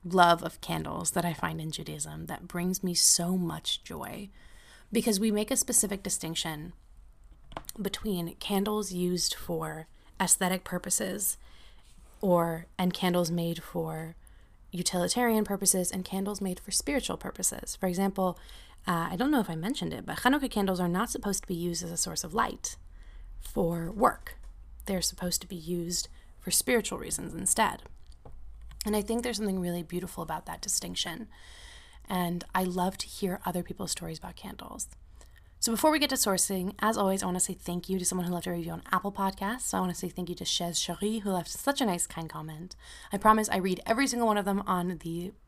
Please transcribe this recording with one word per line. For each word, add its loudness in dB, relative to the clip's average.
love 8
of -6
candles -2
that 0
I 0
find -2
in -4
Judaism -8
that -8
brings -2
me 0
so 6
much -2
joy -8
because 4
we 4
make 2
a 4
specific 2
distinction -4
between -2
candles 0
used 2
for -4
aesthetic 4
purposes -2
or, 6
and 4
candles 4
made 0
for -6
utilitarian 2
purposes 2
and -4
candles -4
made -2
for -16
spiritual 0
purposes. -4
For -2
example, 2
uh, 0
I -4
don't 2
know 6
if 0
I -2
mentioned -2
it, -8
but -6
Hanukkah 4
candles 2
are 4
not 2
supposed -2
to -16
be -2
used -2
as -6
a -4
source -2
of -8
light -2
for -2
work. 0
They're 0
supposed -2
to -10
be -10
used -4
for -8
spiritual 2
reasons -6
instead. 2
And 2
I 4
think -2
there's -2
something 0
really -2
beautiful -6
about -6
that -10
distinction. -4
And 0
I 4
love 0
to -6
hear -4
other -2
people's -6
stories -6
about -12
candles. -10
So 2
before 6
we 4
get 4
to 2
sourcing, 2
as 4
always, 4
I 0
wanna 0
say 0
thank -6
you 2
to 0
someone 2
who 0
left -2
a -2
review -2
on -8
Apple 2
Podcasts. -2
So 0
I 4
wanna 0
say -6
thank -6
you -6
to -8
Chez 0
Cherie, 0
who -2
left 0
such 0
a 4
nice, 2
kind -6
comment. -10
I -2
promise 6
I 2
read 2
every 4
single 2
one 4
of 2
them 2
on 0
the -6